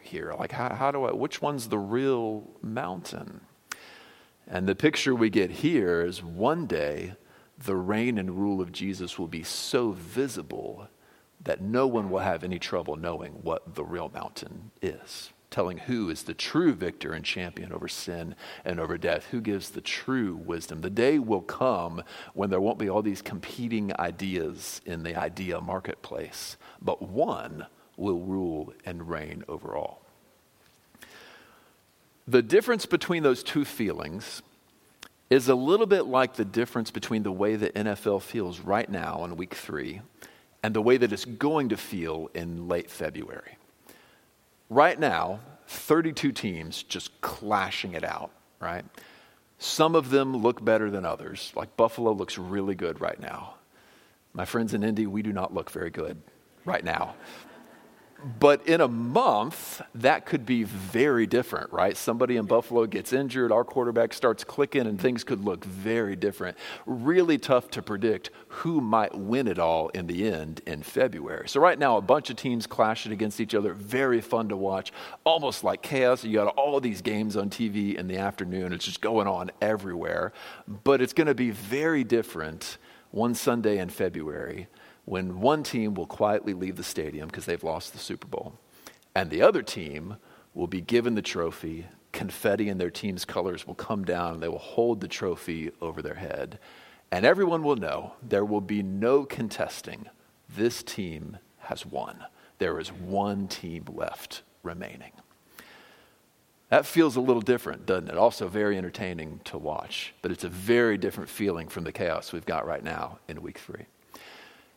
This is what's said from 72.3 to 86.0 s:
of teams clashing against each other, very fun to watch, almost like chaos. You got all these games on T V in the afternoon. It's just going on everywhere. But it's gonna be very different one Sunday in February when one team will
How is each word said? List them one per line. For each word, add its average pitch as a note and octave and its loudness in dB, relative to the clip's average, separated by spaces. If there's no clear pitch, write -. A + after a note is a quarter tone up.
of A#2 -8
teams A#2+ -2
clashing A2 2
against G#2+ -2
each A2 -2
other, G2+ 2
very A#2 2
fun A2+ 0
to G2+ -2
watch, F#2+ -2
almost D#3 2
like F#2+ 0
chaos. B2+ 4
You A2 -2
got G#2 4
all C#3 4
these G#2 -2
games G#2+ 0
on G2+ 0
T A2+ -2
V G2+ 0
in F2+ -6
the F#2 -4
afternoon. F#2 -2
It's F2 -4
just - -6
going G#2+ 4
on F#2 -2
everywhere. F2+ 0
But B2 4
it's B2 0
gonna D3+ 4
be A#2+ 0
very C3 0
different E2 -2
one A#2 2
Sunday A2+ 2
in F#2 -2
February E2+ -4
when F#2 -4
one D3 6
team A2 -2
will F2+ -4